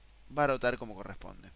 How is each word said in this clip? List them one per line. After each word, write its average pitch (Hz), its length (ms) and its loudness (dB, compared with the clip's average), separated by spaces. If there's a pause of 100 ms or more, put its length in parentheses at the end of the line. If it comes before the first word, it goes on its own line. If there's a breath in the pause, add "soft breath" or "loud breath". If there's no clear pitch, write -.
(360)
va 147 80 6
a 139 40 6
rotar 123 280 4
como 107 200 -8
corresponde 95 600 -12